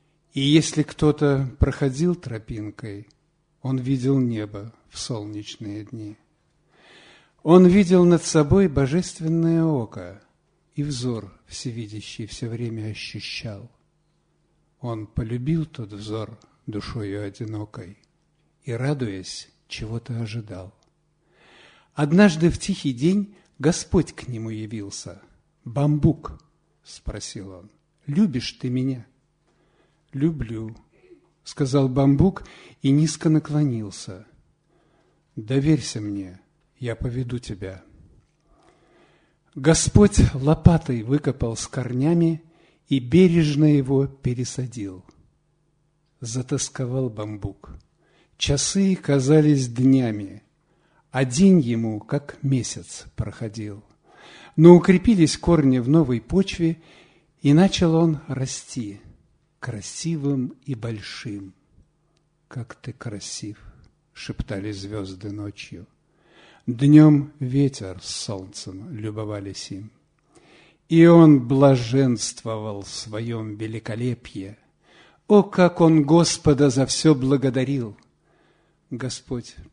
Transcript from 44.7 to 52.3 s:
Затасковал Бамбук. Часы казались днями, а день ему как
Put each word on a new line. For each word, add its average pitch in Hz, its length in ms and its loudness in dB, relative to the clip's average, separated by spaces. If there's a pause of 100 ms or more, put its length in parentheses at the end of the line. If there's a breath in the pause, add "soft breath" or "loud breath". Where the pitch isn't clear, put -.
Затасковал 127 880 -6
Бамбук. 107 680 -12 (600)
Часы 185 580 0
казались 143 720 2
днями, 117 760 0 (680)
а 131 120 0
день 175 360 4
ему 117 400 -2
как - 420 -8